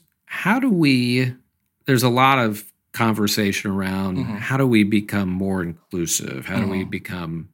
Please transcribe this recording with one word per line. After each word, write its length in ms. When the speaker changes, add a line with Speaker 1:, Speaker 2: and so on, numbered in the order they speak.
Speaker 1:
how 340
do 100
we, 640
there's 180
a 40
lot 300
of 260
conversation 800
around 480
Speaker 2:
Mm-hmm. 180
Speaker 1:
how 200
do 100
we 180
become 460
more 320
inclusive? 840
How 140
do 80
we 140
Speaker 2:
Mm-hmm. 80
Speaker 1:
become 640